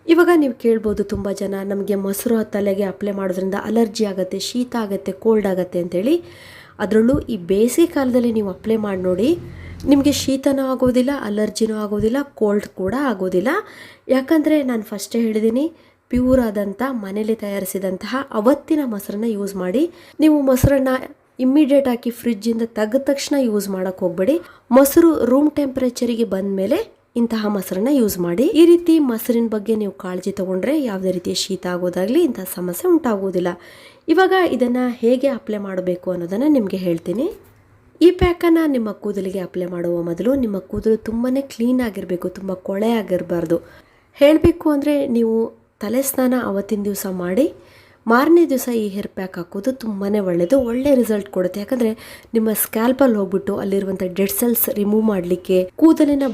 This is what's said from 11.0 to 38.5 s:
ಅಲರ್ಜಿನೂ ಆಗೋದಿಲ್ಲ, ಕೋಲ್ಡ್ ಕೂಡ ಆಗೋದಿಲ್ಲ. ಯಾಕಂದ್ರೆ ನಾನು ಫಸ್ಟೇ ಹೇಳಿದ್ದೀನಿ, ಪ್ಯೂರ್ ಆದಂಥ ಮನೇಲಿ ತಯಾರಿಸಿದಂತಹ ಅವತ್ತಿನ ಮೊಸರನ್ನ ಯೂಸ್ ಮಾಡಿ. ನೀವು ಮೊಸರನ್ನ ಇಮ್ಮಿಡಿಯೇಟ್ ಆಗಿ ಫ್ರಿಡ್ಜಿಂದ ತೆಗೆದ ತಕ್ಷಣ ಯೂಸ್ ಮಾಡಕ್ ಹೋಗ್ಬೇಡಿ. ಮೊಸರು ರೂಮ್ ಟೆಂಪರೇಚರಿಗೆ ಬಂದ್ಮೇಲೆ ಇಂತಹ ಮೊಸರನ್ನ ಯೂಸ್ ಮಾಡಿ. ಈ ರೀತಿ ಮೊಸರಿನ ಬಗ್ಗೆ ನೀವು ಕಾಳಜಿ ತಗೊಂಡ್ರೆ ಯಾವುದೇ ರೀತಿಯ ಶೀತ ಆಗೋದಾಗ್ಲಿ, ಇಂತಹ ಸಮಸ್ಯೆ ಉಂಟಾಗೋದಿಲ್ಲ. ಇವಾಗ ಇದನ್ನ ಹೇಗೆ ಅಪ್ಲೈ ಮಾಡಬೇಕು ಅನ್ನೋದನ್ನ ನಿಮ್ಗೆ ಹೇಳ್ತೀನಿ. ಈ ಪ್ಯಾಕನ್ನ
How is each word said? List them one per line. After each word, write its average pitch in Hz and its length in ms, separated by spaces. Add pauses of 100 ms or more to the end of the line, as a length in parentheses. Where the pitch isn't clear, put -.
ಅಲರ್ಜಿನೂ 214 560
ಆಗೋದಿಲ್ಲ, 214 460
ಕೋಲ್ಡ್ 208 440
ಕೂಡ 190 340
ಆಗೋದಿಲ್ಲ. 185 480 (600)
ಯಾಕಂದ್ರೆ 294 540
ನಾನು 240 200
ಫಸ್ಟೇ 214 380
ಹೇಳಿದ್ದೀನಿ, 226 520 (360)
ಪ್ಯೂರ್ 254 320
ಆದಂಥ 202 500
ಮನೇಲಿ 214 440
ತಯಾರಿಸಿದಂತಹ 202 840 (140)
ಅವತ್ತಿನ 277 540
ಮೊಸರನ್ನ 208 400
ಯೂಸ್ 202 320
ಮಾಡಿ. 190 340 (300)
ನೀವು 302 200
ಮೊಸರನ್ನ 269 480 (520)
ಇಮ್ಮಿಡಿಯೇಟ್ 277 480
ಆಗಿ 240 220
ಫ್ರಿಡ್ಜಿಂದ 226 540
ತೆಗೆದ 214 340
ತಕ್ಷಣ 277 400
ಯೂಸ್ 208 300
ಮಾಡಕ್ 185 300
ಹೋಗ್ಬೇಡಿ. 185 420 (300)
ಮೊಸರು 285 540
ರೂಮ್ 277 260
ಟೆಂಪರೇಚರಿಗೆ 254 720
ಬಂದ್ಮೇಲೆ 196 680 (240)
ಇಂತಹ 226 300
ಮೊಸರನ್ನ 202 440
ಯೂಸ್ 214 280
ಮಾಡಿ. 175 280
ಈ 349 180
ರೀತಿ 339 340
ಮೊಸರಿನ 233 480
ಬಗ್ಗೆ 214 300
ನೀವು 202 160
ಕಾಳಜಿ 185 400
ತಗೊಂಡ್ರೆ 190 500
ಯಾವುದೇ 190 280
ರೀತಿಯ 185 240
ಶೀತ 185 320
ಆಗೋದಾಗ್ಲಿ, 180 580
ಇಂತಹ 233 200 (100)
ಸಮಸ್ಯೆ 180 380
ಉಂಟಾಗೋದಿಲ್ಲ. 196 560 (600)
ಇವಾಗ 339 240 (180)
ಇದನ್ನ 247 260 (120)
ಹೇಗೆ 247 400
ಅಪ್ಲೈ 220 300
ಮಾಡಬೇಕು 185 520
ಅನ್ನೋದನ್ನ 180 380
ನಿಮ್ಗೆ 220 280
ಹೇಳ್ತೀನಿ. 185 540 (720)
ಈ 349 80
ಪ್ಯಾಕನ್ನ 349 560